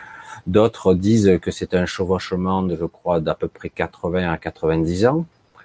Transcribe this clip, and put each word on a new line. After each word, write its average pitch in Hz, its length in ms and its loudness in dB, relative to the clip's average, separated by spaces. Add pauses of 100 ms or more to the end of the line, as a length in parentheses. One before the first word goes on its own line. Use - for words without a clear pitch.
(480)
D'autres 104 460 2
disent 98 480 4
que - 80 -8
c'est 90 260 -4
un 90 100 2
chevauchement 92 760 -2
de, 90 140 -2
je 82 80 -6
crois, 85 380 -2
d'à 78 140 -2
peu 85 120 -4
près - 220 -12
quatre-vingts 87 600 -4
à 80 60 -2
quatre-vingt-dix 82 680 -2
ans, 160 200 2 (400)